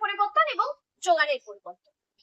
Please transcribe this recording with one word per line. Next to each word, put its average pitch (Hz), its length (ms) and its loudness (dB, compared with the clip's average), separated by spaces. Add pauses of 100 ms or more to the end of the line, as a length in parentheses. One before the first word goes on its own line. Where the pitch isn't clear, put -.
পরিবর্তন 415 400 0 (100)
এবং 466 140 -2 (380)
যোগানের 294 400 2
পরিবর্তন। - 460 -20 (300)